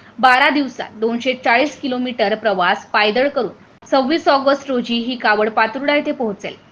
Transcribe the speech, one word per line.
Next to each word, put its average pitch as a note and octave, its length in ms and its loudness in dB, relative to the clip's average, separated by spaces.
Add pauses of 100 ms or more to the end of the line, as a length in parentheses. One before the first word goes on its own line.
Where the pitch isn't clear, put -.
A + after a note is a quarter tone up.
(200)
बारा B3+ 300 6
दिवसात C4 500 -4
दोनशे A#3+ 340 -2
चाळीस B3+ 480 0
किलोमीटर B3 540 -2
प्रवास G3 500 0
पायदळ G#3+ 420 0
करून - 600 -8
सव्वीस C#4 400 0
ऑगस्ट C#4 420 2
रोजी A#3+ 280 -2
ही A#3+ 180 -4
कावड G#3+ 340 0
पातुर्डा B3 460 0
येथे D4 160 0
पोहोचेल. G#3 420 -6 (180)